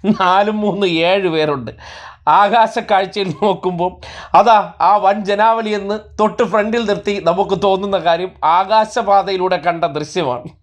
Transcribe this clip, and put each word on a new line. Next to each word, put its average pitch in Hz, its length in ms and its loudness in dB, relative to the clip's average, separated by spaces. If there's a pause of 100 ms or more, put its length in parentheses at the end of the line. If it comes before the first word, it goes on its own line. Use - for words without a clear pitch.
നാലും 208 480 2
മൂന്ന് 202 300 0
ഏഴ് 175 420 2
പേരുണ്ട്. 151 420 -2 (560)
ആകാശ 208 460 4 (180)
കാഴ്ചയിൽ 196 380 -2
നോക്കുമ്പോൾ 180 600 -2 (460)
അതാ 220 200 6 (240)
ആ 190 160 4
വൻ 202 280 0
ജനാവലി 220 440 0
എന്ന് 208 300 -4 (200)
തൊട്ട് 214 240 0
ഫ്രണ്ടിൽ 214 420 0
നിർത്തി 202 380 -2
നമുക്ക് 180 400 0
തോന്നുന്ന 196 340 0
കാര്യം, 170 340 0 (120)
ആകാശപാതയിലൂടെ 196 1120 2 (100)
കണ്ട 170 180 -2
ദൃശ്യമാണ്. 147 580 -4 (200)